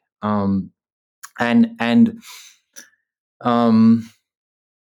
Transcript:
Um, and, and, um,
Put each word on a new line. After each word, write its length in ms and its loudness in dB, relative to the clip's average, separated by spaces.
Um, 480 -4
and, 400 0
and, 420 0
um, 720 2